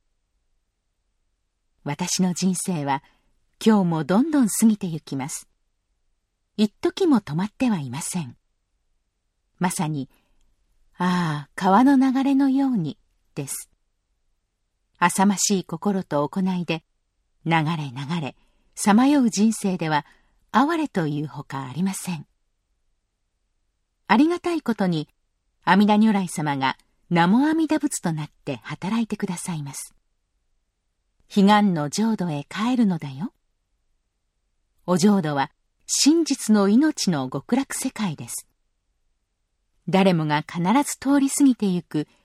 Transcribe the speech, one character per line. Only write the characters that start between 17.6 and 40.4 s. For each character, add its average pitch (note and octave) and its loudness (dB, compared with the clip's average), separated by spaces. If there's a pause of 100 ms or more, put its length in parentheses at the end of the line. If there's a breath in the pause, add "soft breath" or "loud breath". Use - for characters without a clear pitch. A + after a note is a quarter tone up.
流 C#3 -6
れ、 C3+ -10 (400)
さ - 2
ま B3 4
よ C#4+ 4
う A#3 2
人 G#3+ 2
生 F#3 -4
で D#3+ -4
は、 D3+ 0 (460 soft breath)
哀 D4 2
れ D#4 -2
と E3 -4
い D3 -4
う D#3 -8
ほ C#3 -14
か C3+ -10
あ B2+ -12
り D#3 -4
ま F#3+ -2
せ F3+ -8
ん。 C#3+ -14 (1800)
あ A3 6
り D4 6
が F4 0
た F4 -4
い D#4+ -4
こ A#3 -4
と G3 -2
に、 D#3+ -4 (560)
阿 F3 2
弥 G#3 6
陀 G#3 4
如 A3 4
来 G3 -2
様 D3+ -4
が C3 -2 (320)
南 F3 4
無 C#4+ 2
阿 D#4+ 0
弥 D#4+ 0
陀 D#4 0
仏 - -6
と E3+ -2
な D3+ -6
っ - -14 (160)
て C3 -8
働 G#3+ -4
い A3 -4
て G#3 -8
く - -6
だ F3 -8
さ - -8
い D3+ -8
ま C#3 -14
す。 - -16 (1400)
彼 G#3 6
岸 G3+ 2
の D3 -2
浄 A3 0
土 F3+ -4
へ D3 -6
帰 A#3 -4
る A#3+ 2
の F3+ 0
だ D3 -10
よ。 D3+ -8 (1500)
お F3+ 2
浄 G3 4
土 D3+ -4
は、 C#3 -2 (340)
真 D#4+ 2
実 B3+ 0
の G3+ 4
命 C4 2
の C3+ -2
極 C#3+ -4
楽 C4+ -4
世 - -6
界 F#3+ -6
で A#2+ -14
す。 - -14 (1400)
誰 F#3+ 4
も D#3+ 0
が D3+ 0